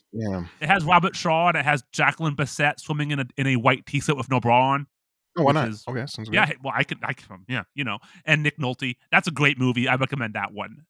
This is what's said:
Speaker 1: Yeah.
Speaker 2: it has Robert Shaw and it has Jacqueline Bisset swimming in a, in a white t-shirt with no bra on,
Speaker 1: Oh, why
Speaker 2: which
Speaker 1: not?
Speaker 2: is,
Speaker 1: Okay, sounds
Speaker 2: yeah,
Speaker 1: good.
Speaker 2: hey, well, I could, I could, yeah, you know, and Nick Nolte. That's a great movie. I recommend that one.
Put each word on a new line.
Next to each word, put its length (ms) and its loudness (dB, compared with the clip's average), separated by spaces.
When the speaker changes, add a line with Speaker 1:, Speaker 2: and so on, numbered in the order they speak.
Speaker 1:
Yeah. 320 -4
Speaker 2:
it 60 -6
has 160 4
Robert 320 4
Shaw 320 2
and 100 2
it 80 0
has 260 2
Jacqueline 440 0
Bisset 440 -2
swimming 320 -4
in 80 -2
a, 60 -2
in 100 0
a 80 2
white 320 4
t-shirt 300 -2
with 120 -8
no 100 2
bra 340 2
on, 140 -4
Speaker 1:
Oh, 60 2
why 40 6
Speaker 2:
which 80 4
Speaker 1:
not? 140 0
Speaker 2:
is, 180 -10
Speaker 1:
Okay, 200 -6
sounds 240 -12
Speaker 2:
yeah, 140 4
Speaker 1:
good. 100 -4
Speaker 2:
hey, 80 -20
well, 120 -6
I 80 2
could, 200 -6
I 100 -6
could, 120 -16
yeah, 160 -4
you 80 -6
know, 160 -6
and 180 2
Nick 160 0
Nolte. 380 -4
That's 160 2
a 40 -2
great 280 2
movie. 280 2
I 80 4
recommend 400 -2
that 180 -4
one. 360 -12